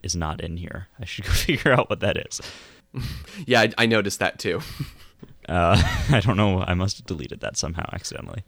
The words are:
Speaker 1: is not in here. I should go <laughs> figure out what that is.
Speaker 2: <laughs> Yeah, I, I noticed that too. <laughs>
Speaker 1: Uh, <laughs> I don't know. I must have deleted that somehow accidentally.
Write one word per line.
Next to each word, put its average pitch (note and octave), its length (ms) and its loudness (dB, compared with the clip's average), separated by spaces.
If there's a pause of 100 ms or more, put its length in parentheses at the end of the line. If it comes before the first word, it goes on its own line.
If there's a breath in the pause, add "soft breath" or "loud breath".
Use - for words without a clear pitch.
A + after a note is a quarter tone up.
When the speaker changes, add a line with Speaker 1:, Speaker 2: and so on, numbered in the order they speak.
Speaker 1:
is F2 140 -4
not D#2+ 240 -4
in E2 160 -6
here. F2 320 -10 (100)
I - 60 -10
should - 220 -10
go - 40 -6
<laughs> - 20 2
figure - 400 2
out A#2+ 180 4
what G#2+ 100 0
that G2 160 2
is. - 240 -6 (540 loud breath)
Speaker 2:
<laughs> B2+ 80 -6 (440 loud breath)
Yeah, A#2+ 140 6
I, A2 160 4
I A#2 100 4
noticed G#2+ 340 2
that - 180 0
too. F#2 280 -2
<laughs> - 40 -12 (800 loud breath)
Speaker 1:
Uh, F2 320 6 (160)
<laughs> - 140 0
I B2+ 100 6
don't G2+ 160 2
know. G2 260 4
I F2+ 120 0
must F#2 240 -2
have - 80 -20
deleted D2 340 -8
that - 160 -6
somehow E2 380 -6
accidentally. - 540 -10